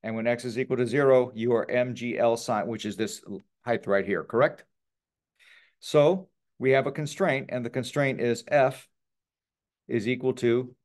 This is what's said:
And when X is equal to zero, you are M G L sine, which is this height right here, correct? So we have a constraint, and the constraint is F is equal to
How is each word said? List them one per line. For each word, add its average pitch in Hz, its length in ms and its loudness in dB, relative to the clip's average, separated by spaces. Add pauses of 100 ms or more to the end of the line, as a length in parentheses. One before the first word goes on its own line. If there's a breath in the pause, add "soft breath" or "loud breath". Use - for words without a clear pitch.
And 110 120 -6
when 113 120 -2
X 120 180 0
is 117 140 -4
equal 127 180 -2
to 117 80 2
zero, 127 480 4
you 117 200 0
are 113 160 0
M 123 260 -2
G 120 220 -6
L 117 200 2
sine, 107 300 -4
which 113 180 -8
is 104 100 -4
this 107 280 -6 (400)
height 117 240 -4
right 98 180 2
here, 87 180 -4
correct? 131 400 0 (1160 soft breath)
So 165 480 2 (320)
we 131 120 2
have 135 160 2
a 139 40 -4
constraint, 147 580 -4
and 123 160 -6
the 120 40 -6
constraint 135 520 -2
is 117 260 0
F 139 400 2 (1000)
is 113 200 -2
equal 127 260 -2
to 127 520 0